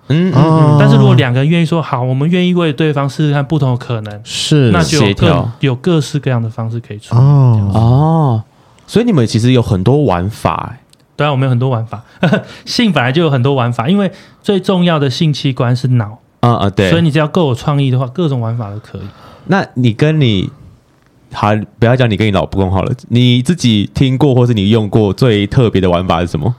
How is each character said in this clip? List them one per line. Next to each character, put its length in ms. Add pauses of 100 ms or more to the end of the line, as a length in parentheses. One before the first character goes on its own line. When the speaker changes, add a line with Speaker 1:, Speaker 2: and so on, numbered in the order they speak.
Speaker 1:
嗯， 240
嗯， 20
嗯。 80
Speaker 2:
哦。 380
Speaker 3:
但 80
是 80
如 80
果 100
两 160
个 100
人 80
愿 140
意 40
说 160
：“好， 200
我 120
们 140
愿 160
意 100
为 180
对 180
方 180
试 200
试 60
看 100
不 140
同 140
的 40
可 240
能。” 240
Speaker 2:
是。 460
Speaker 3:
那 120
就 140
有 60
更， 60
Speaker 1:
协 60
调。 460
Speaker 3:
有 160
各 240
式 180
各 120
样 120
的 60
方 220
式 100
可 140
以 40
处 160
理。 60
Speaker 2:
哦。 540
Speaker 1:
哦。 680 (440)
所 140
以 40
你 80
们 140
其 120
实 140
有 80
很 240
多 200
玩 260
法 420
欸。 80 (360)
Speaker 3:
对 100
啊， 40
我 60
们 80
有 60
很 80
多 100
玩 180
法。 160 (300)
<laughs> 320
性 260
本 140
来 80
就 100
有 80
很 120
多 100
玩 180
法， 160
因 120
为 120 (320)
最 160
重 240
要 160
的 120
性 200
器 220
官 240
是 120
脑。 300 (220)
Speaker 1:
啊， 140
啊， 160
对。 180
Speaker 3:
所 100
以 40
你 80
只 80
要 100
够 200
有 60
创 280
意 80
的 80
话， 80
各 200
种 140
玩 160
法 140
都 80
可 180
以。 60 (460)
Speaker 1:
那 140 (120)
你 180
跟 260
你， 300 (840)
好， 160 (280)
不 60
要 100
讲 160
你 60
跟 100
你 40
老 160
公 260
好 80
了， 100 (180)
你 340
自 120
己 380
听 240
过 180
或 120
是 80
你 160
用 180
过 240
最 340
特 220
别 140
的 80
玩 180
法 140
是 60
什 120
么？ 180